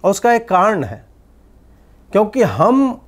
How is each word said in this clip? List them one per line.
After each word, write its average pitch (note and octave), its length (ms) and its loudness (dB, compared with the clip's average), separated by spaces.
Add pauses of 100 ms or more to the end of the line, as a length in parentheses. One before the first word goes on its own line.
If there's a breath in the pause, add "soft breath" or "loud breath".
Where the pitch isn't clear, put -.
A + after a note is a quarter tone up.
और F#3+ 80 2
उसका A#3+ 220 0
एक A3+ 160 -2
कारण F#3+ 340 0
है, G#2 220 -12 (1040 soft breath)
क्योंकि G#3+ 320 0
हम A#3 640 0